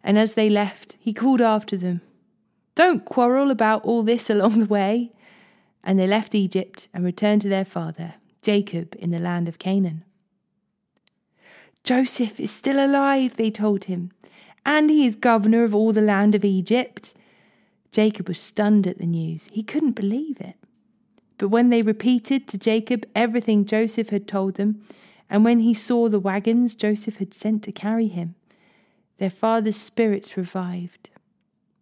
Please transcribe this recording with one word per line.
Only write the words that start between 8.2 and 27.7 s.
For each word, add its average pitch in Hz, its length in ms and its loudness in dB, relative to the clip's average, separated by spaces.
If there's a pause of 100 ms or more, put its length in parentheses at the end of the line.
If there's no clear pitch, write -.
Jacob, 202 560 -2
in 170 120 -4
the 170 80 -2
land 175 300 -4
of 165 100 -12
Canaan. 185 460 -4 (1800)
"Joseph 247 580 -2
is 214 100 -6
still 277 340 0
alive," 277 520 0
they 226 140 0
told 208 340 -2
him, 180 260 -8 (540)
"and 302 240 4
he 302 160 6
is 220 120 2
governor 226 480 4
of 214 100 0
all 220 180 2
the 214 80 2
land 208 340 4
of 202 100 0
Egypt." 202 680 -2 (800)
Jacob 214 380 0
was 180 120 -6
stunned 208 460 2
at 180 120 -6
the - 80 -6
news. 165 460 -6
He 220 100 -6
couldn't 277 300 -2
believe 233 480 -6
it. 185 160 -18 (800)
But 202 100 -2
when 233 200 4
they 233 140 2
repeated 240 640 0
to 202 100 -8
Jacob 220 560 -2
everything 220 520 0
Joseph 220 420 -2
had 202 180 -4
told 196 280 -4
them, 208 260 -2 (480)
and 208 160 4
when 233 160 4
he 226 140 4
saw 233 340 0
the 208 100 2
wagons 208 560 0
Joseph 214 440 -4
had 196 160 -8
sent 214 300 -4
to 202 80 -12